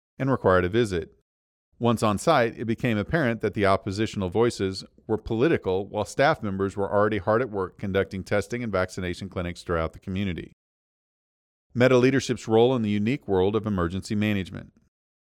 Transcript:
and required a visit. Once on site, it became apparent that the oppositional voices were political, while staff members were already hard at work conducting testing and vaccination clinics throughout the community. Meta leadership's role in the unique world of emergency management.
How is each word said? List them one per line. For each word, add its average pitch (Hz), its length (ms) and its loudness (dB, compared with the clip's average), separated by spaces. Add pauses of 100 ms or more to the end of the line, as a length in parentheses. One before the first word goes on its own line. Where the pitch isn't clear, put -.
(180)
and 135 140 -2
required 92 320 4
a 90 60 0
visit. 98 460 -2 (640)
Once 117 220 2
on 107 160 2
site, 127 400 2
it 107 60 -10
became 113 340 -2
apparent 117 440 -2
that 104 120 -2
the 104 120 0
oppositional 95 640 0
voices 101 560 0 (200)
were 110 120 -2
political, 110 680 0
while 104 200 -4
staff 143 360 0
members 98 360 -4
were 95 120 -2
already 107 280 2
hard 110 240 0
at 127 80 -4
work 98 280 -6
conducting 95 460 -4
testing 113 400 -4
and 113 80 -6
vaccination 92 560 -4
clinics 90 360 -8
throughout 82 280 -2
the - 80 -20
community. 95 540 -6 (1200)
Meta 127 240 6
leadership's 123 500 2
role 113 260 6
in 120 80 -2
the 107 80 -2
unique 104 380 -2
world 98 260 2
of 107 140 -2
emergency 92 480 -2
management. 101 560 -4 (640)